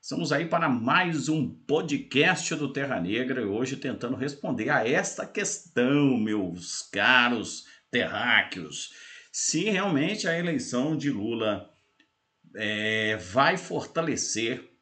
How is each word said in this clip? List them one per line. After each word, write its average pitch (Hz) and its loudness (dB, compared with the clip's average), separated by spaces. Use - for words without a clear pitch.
Estamos 151 -2
aí 143 0
para 165 2
mais 143 2
um 156 2
podcast 147 0
do 147 -4
Terra 131 -4
Negra 120 -2
e - -2
hoje 123 -2
tentando 123 -4
responder 135 -4
a 120 2
esta - 0
questão, 139 2
meus 98 -2
caros 117 4
terráqueos. 95 0
Se - -2
realmente 190 0
a 165 0
eleição 151 -2
de 139 -2
Lula, 107 -2
é, 107 0
vai 139 2
fortalecer 127 -4